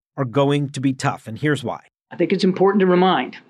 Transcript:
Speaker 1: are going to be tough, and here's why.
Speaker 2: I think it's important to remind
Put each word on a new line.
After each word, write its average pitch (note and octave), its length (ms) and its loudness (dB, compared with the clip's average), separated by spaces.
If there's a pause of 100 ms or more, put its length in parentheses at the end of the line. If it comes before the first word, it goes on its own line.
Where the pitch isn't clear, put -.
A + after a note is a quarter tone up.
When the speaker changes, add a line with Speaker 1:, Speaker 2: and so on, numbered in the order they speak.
(180)
Speaker 1:
are C#3 80 -4
going C#3 440 0
to C#3+ 100 -10
be C3+ 140 0
tough, C3 340 -6
and A2 80 -12
here's C#3+ 280 -2
why. F2+ 180 -6 (300)
Speaker 2:
I - 40 -18
think F3 160 -2
it's G3 120 0
important F#3+ 380 2
to F#3+ 40 4
remind F3+ 520 2 (120)